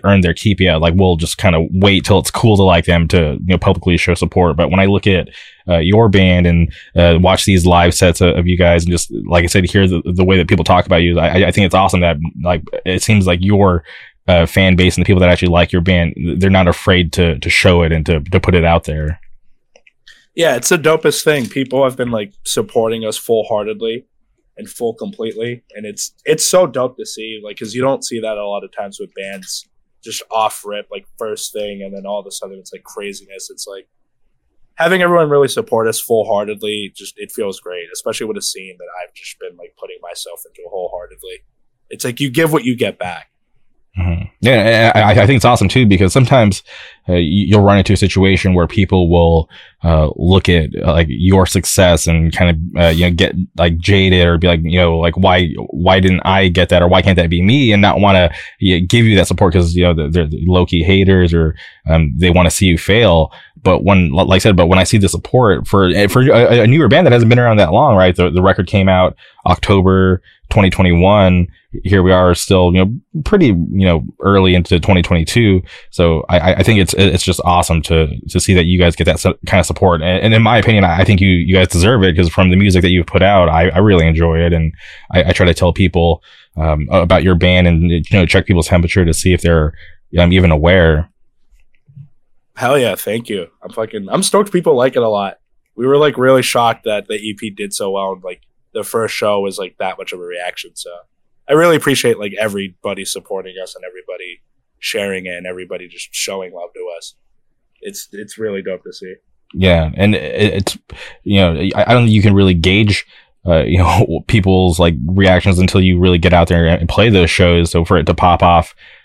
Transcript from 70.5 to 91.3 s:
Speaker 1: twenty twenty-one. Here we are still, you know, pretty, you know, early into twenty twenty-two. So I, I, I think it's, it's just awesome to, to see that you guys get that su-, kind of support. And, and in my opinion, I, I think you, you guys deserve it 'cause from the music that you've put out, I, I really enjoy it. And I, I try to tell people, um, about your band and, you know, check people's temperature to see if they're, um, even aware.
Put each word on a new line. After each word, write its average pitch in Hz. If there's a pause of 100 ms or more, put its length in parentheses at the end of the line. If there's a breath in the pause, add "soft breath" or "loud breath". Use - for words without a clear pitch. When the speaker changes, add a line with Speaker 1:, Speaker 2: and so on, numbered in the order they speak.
Speaker 1:
twenty 98
twenty-one. 90 (360 soft breath)
Here 95
we 92
are 90
still, 90
you 92
know, 123
pretty, 190
you 95
know, 82 (160)
early 95
into 90
twenty 90
twenty-two. 92 (280 loud breath)
So 85
I, 90
I, 87
I -
think 107
it's, 90
it's 92
just 90
awesome 87
to, 80 (200)
to -
see 98
that 90
you 90
guys 87
get 85
that 85
su-, -
kind 98
of 87
support. 85
And, 90
and 110
in 110
my 110
opinion, 104
I, 85
I 95
think 92
you, 98
you 90
guys 92
deserve 98
it 90
'cause 87
from 92
the 90
music 95
that 90
you've 90
put 90
out, 95
I, 82
I 90
really 95
enjoy 82
it. 85
And 80 (360 loud breath)
I, 90
I 92
try 92
to 87
tell 87
people, 85 (340 soft breath)
um, 78
about 87
your 92
band 90
and, 85
you 85 (100)
know, 90
check 92
people's 85
temperature 87
to 82
see -
if 87
they're, 80 (460 soft breath)
um, 85
even 90
aware. 80 (1500)